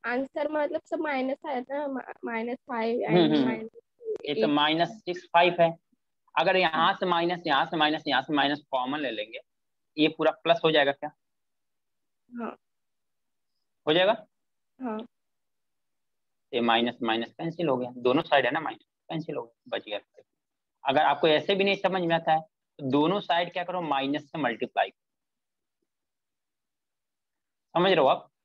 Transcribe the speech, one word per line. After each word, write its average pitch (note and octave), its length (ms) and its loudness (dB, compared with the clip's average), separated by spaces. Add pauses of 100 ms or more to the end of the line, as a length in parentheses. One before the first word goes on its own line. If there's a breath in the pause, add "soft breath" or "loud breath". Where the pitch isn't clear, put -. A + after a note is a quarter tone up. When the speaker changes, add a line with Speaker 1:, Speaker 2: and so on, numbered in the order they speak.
Speaker 1:
आंसर C4+ 480 -4
मतलब D4+ 340 -2
सब D#4+ 140 -6
माइनस C#4 380 -4 (100)
आया B3+ 140 -4
था, C#4 260 -8
मा-, C4+ 260 -10 (120)
माइनस A#3+ 320 -6 (100)
फ़ाइव A#3 360 -4
Speaker 2:
हम्म, - 140 2
Speaker 1:
and D#4+ 180 4
Speaker 2:
हम्म। C#4 100 2
Speaker 1:
माइनस B2 240 -6 (340)
एट। A4 240 -8
Speaker 2:
ये D3 140 -2
तो D#3+ 80 2
माइनस D#3 460 0
सिक्स - 300 -10
फ़ाइव F3 360 2
है। E3 80 4 (680)
अगर F#3 220 4
यहाँ E3 360 2
से F#3+ 120 -4
माइनस, F3 420 0
यहाँ C3+ 180 2
से E3 120 -6
माइनस, D3+ 300 0
यहाँ B2+ 140 2
से D#3 120 -6
माइनस C#3+ 380 0
कॉमन C3 280 -2
ले C3 120 -4
लेंगे, A2 280 -10 (580)
ये D3+ 100 4 (100)
पूरा D#3 160 2
प्लस E3 320 0
हो D#3+ 60 4
जाएगा C#3+ 200 2
क्या? D3 200 -8 (1160)
Speaker 1:
हाँ। A#3 260 -10 (1300)
Speaker 2:
हो D#3 60 2
जाएगा? F#3 180 2 (680)
Speaker 1:
हाँ। A3+ 180 -8 (1500)
Speaker 2:
ये A#2+ 100 -2
माइनस, A#2 420 0
माइनस A2+ 280 -4
कैंसिल E3 360 -6
हो C3 100 0
गया, B2 200 -6
दोनों B2 260 2
साइड C3+ 220 2
है B2 60 0
ना D#3+ 80 -4
माइनस, B2+ 260 -10 (240)
कैंसिल D#3 260 -8
हो B2 80 -6
गया, A2+ 340 -12
बच - 80 -10
गया। G#2 140 -8 (840)
अगर C#3 180 6
आपको D3 280 4
ऐसे D3+ 260 4
भी F#3+ 80 2
नहीं G3 140 2
समझ F#3 240 0
में E3 140 2
आता D#3+ 180 2
है D#3+ 80 4 (380)
तो C#3 120 -4
दोनों D#3 300 2
साइड F3 320 -2
क्या F3+ 100 -4
करो, F3+ 200 -6
माइनस C#3+ 400 -2
से - 160 -14
मल्टीप्लाई A2+ 500 -4
करो। - 120 -20 (2750)
समझ F#3 160 4
रहे E3 100 4
हो C3 60 6
आप? - 220 0 (160)